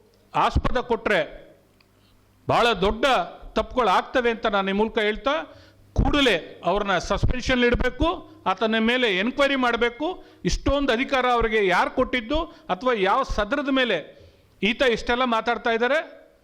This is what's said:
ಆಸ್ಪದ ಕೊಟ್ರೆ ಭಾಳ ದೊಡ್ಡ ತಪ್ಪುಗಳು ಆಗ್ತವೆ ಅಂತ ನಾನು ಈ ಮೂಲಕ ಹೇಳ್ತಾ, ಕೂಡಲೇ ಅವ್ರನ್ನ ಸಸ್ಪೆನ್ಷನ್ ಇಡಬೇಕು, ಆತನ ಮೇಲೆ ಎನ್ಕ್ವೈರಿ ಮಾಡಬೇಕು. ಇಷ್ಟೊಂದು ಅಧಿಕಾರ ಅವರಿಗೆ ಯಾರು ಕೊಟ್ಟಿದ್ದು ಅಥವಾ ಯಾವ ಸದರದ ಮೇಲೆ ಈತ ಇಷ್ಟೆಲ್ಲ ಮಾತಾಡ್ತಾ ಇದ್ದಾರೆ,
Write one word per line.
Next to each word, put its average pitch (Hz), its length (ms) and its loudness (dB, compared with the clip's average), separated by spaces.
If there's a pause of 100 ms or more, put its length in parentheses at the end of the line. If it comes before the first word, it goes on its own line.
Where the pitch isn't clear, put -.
(340)
ಆಸ್ಪದ 208 420 0
ಕೊಟ್ರೆ 220 720 -2 (1000)
ಭಾಳ 208 240 4
ದೊಡ್ಡ 214 320 -2 (480)
ತಪ್ಪುಗಳು 240 360 0
ಆಗ್ತವೆ 240 420 2
ಅಂತ 226 160 -4
ನಾನು 196 240 0
ಈ - 20 -2
ಮೂಲಕ 220 260 0
ಹೇಳ್ತಾ, 214 320 -2 (600)
ಕೂಡಲೇ 247 720 0
ಅವ್ರನ್ನ 196 340 0
ಸಸ್ಪೆನ್ಷನ್ 247 680 0
ಇಡಬೇಕು, 269 680 0 (160)
ಆತನ 220 320 0
ಮೇಲೆ 233 380 2
ಎನ್ಕ್ವೈರಿ 269 400 0
ಮಾಡಬೇಕು. 240 680 -2 (200)
ಇಷ್ಟೊಂದು 277 480 0
ಅಧಿಕಾರ 254 400 0
ಅವರಿಗೆ 220 340 2
ಯಾರು 196 240 2
ಕೊಟ್ಟಿದ್ದು 254 540 -2
ಅಥವಾ - 480 -4
ಯಾವ 214 300 2
ಸದರದ 247 460 -2
ಮೇಲೆ 247 520 -2 (420)
ಈತ 226 200 0
ಇಷ್ಟೆಲ್ಲ 247 420 0
ಮಾತಾಡ್ತಾ 233 460 0
ಇದ್ದಾರೆ, 247 580 -2 (140)